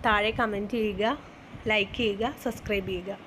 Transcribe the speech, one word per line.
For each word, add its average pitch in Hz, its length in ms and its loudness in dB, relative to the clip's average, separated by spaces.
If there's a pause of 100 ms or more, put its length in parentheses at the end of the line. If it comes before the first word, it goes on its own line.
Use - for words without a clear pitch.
താഴെ 214 320 4
കമന്റ് 208 380 0
ചെയ്യുക, 214 380 2 (560)
ലൈക്ക് 202 300 2
ചെയ്യുക, 220 320 0 (120)
സബ്സ്ക്രൈബ് 202 460 -2
ചെയ്യുക. 185 340 -6